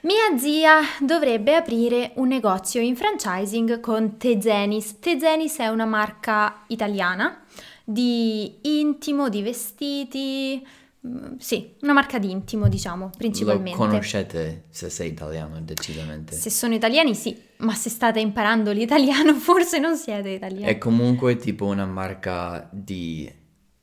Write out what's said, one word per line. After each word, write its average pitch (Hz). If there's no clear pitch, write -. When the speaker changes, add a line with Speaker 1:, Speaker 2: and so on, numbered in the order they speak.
Speaker 1:
Mia 392
zia 311
dovrebbe 277
aprire 240
un 262
negozio 220
in 240
franchising 226
con 220
Tezenis. 214
Tezenis 320
è 226
una 226
marca 214
italiana 208
di 226
intimo, 294
di 202
vestiti, 269
mm, 254
sì, -
una 285
marca 277
di 196
intimo, 202
diciamo, 190
principalmente. 196
Speaker 2:
Lo 113
conoscete 90
se 87
sei 85
italiano, 80
decisamente. 78
Speaker 1:
Se -
sono 233
italiani, 233
sì, -
ma 220
se -
state 226
imparando 220
l'italiano, 277
<laughs> -
forse 349
non 320
siete 202
italiani. 190
Speaker 2:
È -
comunque 123
tipo 101
una 98
marca 92
di 90